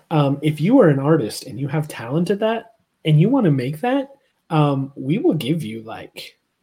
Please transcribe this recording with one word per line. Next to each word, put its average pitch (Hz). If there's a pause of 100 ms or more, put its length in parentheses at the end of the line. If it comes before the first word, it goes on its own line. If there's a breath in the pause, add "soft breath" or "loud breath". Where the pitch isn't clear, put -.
(100)
Um, 147
if 151
you 226
are 185
an 139
artist 139
and 139
you 139
have 151
talent 151
at 202
that, 220 (300)
and 156
you 185
wanna 247
make 139
that, 262 (400)
um, 143
we 139
will 311
give 151
you, 110
like, - (240)